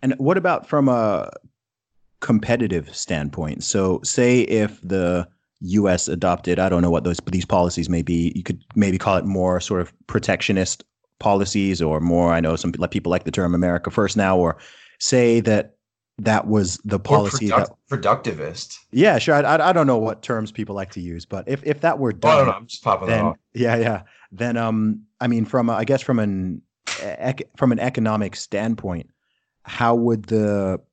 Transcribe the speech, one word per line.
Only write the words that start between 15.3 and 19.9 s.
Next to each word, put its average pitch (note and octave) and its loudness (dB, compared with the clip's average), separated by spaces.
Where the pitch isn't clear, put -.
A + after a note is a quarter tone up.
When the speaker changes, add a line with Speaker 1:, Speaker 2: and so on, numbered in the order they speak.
Speaker 1:
that G#2+ 0
that G#2+ 0
was G2+ 0
the G#2 -4
Speaker 2:
Or F#2 -2
Speaker 1:
policy G#2 0
Speaker 2:
product-, G2+ 0
Speaker 1:
that B2+ -4
Speaker 2:
productivist. E2+ -4
Speaker 1:
Yeah, E3 4
sure. D#3+ 2
I, C#3+ 4
I, D#3 4
I - 4
don't E3 4
know B2 4